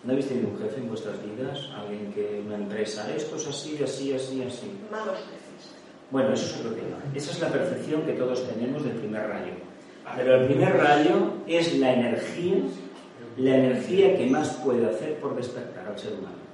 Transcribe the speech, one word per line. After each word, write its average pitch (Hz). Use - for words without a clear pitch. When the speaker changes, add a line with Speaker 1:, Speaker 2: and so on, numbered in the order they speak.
Speaker 1:
¿No 120
habéis 139
tenido 117
un 101
jefe 107
en 120
vuestras 104
vidas? 127
Alguien 104
que, 104
una 107
empresa, 104
esto 156
es 151
así, 151
así, 135
así, 131
así. 113
Speaker 2:
Malos 208
jefes. -
Speaker 1:
Bueno, 135
eso 113
es -
otro -
tema. -
Esa -
es 165
la 156
percepción 143
que 127
todos 123
tenemos 123
del 117
primer 107
rayo. 95
Pero 127
el 131
primer -
rayo 160
es 165
la 131
energía, 123
la 131
energía 127
que 120
más 147
puede 117
hacer 151
por 127
despertar 113
al 104
ser 104
humano. 90